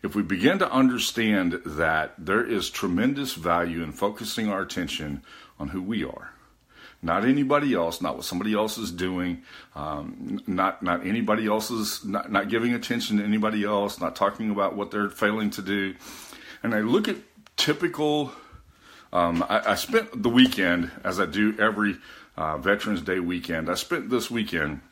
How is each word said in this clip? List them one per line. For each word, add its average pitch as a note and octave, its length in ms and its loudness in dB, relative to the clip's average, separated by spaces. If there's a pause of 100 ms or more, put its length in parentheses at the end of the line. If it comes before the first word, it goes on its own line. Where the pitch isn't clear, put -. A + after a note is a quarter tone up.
if G#2 120 -4
we G#2 60 2
begin G2 380 2
to E3+ 120 2
understand A2 920 2
that D#2+ 540 0
there G2 260 2
is G#2 240 -2
tremendous B2+ 640 0
value E2+ 480 0
in D#2 100 -6
focusing G#2+ 560 -4
our G2 140 -2
attention D2+ 600 -6 (360)
on D2 100 -6
who F#2 120 -4
we A2 220 -4
are, - 300 -10 (680)
not F2+ 240 0
anybody C#3 480 4
else, E2+ 260 0
not E2 160 -2
what - 100 -10
somebody G#2 280 -2
else G#2+ 240 0
is G2+ 140 -6
doing, F2+ 500 -2 (340)
um, D2 400 -8 (320)
n-, F#2 80 -2
not, F#2+ 280 0
not F2 220 0
anybody G#2+ 420 2
else's, G#2+ 580 -2
not, G2 260 -4
not G2+ 160 2
giving A#2 260 2
attention A#2 440 0
to G#2 60 4
anybody G#2+ 400 2
else, G2+ 360 0
not E2+ 160 -4
talking G#2 360 0
about G2+ 240 0
what G2+ 160 -4
they're G#2 180 0
failing G#2+ 420 0
to G#2 120 -8
do. G2 320 -2 (680)
And A2+ 100 0
I G#2+ 80 2
look D#3+ 260 4
at G3+ 100 -2 (380)
typical, D3+ 760 0 (840)
um, E2+ 340 2
I, G#2+ 240 2
I G2+ 40 4
spent G#3+ 480 0
the A#2+ 60 4
weekend, F#2 640 6 (120)
as F#2 160 -2
I F#2+ 60 4
do G#2+ 340 2
every, G#2 380 2 (380)
uh, D#2 220 -2
Veterans G2 440 0
Day F#2 180 0
weekend, E2+ 500 -2
I F2+ 60 0
spent B2+ 340 -4
this A#2 220 0
weekend D#2+ 500 -2 (100)